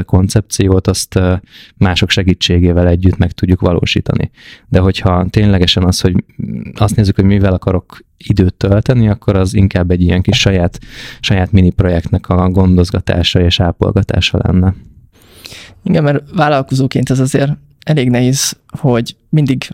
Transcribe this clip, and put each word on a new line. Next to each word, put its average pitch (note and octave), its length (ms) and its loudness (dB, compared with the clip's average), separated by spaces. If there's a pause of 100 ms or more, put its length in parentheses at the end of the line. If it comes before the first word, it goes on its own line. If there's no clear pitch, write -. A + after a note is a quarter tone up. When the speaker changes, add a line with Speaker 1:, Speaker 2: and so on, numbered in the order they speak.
Speaker 1:
koncepciót, F#2+ 800 0
azt, - 280 -4
ö, F#2 200 0 (420)
mások F#2 340 0
segítségével F2 800 0
együtt F2 280 2
meg F2 160 0
tudjuk F2+ 280 -2
valósítani. - 720 -2 (380)
De G2 100 0
hogyha F#2 520 0
ténylegesen F#2+ 520 2
az, F#2 180 0
hogy F#2 240 0 (500)
azt - 220 -2
nézzük, G2 180 2
hogy G2 100 2
mivel G2 280 2
akarok - 540 -4 (200)
időt G2 280 2
tölteni, G#2+ 540 0
akkor G2+ 280 0
az F#2 180 0
inkább F#2+ 360 2
egy F2+ 100 0
ilyen F2+ 220 2
kis - 160 0
saját, F2+ 400 0 (420)
saját F#2 320 -2
mini F#2 180 4
projektnek F2+ 580 -2
a F#2 200 2
gondozgatása F#2 920 0
és F2 200 0
ápolgatása - 840 0
lenne. F#2 320 0 (1080)
Speaker 2:
Igen, E3+ 200 0
mert C#3+ 200 0 (120)
vállalkozóként C3+ 760 0
ez C3 80 0
azért C#3 340 0 (300)
elég C3 280 0
nehéz, B2 480 -2 (200)
hogy B2 380 -2 (120)
mindig C3+ 460 0